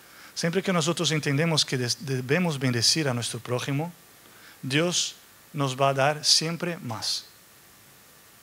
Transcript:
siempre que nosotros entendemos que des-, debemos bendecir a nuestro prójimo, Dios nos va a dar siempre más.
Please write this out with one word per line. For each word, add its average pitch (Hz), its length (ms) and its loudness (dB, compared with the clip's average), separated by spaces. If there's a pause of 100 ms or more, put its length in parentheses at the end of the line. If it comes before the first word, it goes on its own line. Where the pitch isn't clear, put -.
(340)
siempre 170 280 -2
que 196 100 0
nosotros 165 400 2
entendemos 151 520 2
que - 120 -2
des-, 123 240 -2
debemos 139 580 0
bendecir 127 500 2
a 123 60 0
nuestro 120 260 -6
prójimo, 139 520 -4 (720)
Dios 156 540 0 (360)
nos 135 280 -2
va 139 100 6
a 139 40 0
dar 147 300 2
siempre 165 540 0
más. - 480 -6 (1160)